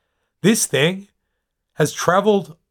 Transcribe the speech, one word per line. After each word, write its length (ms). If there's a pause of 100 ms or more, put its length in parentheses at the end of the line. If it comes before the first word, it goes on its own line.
(420)
This 240
thing 420 (640)
has 180
travelled 640 (140)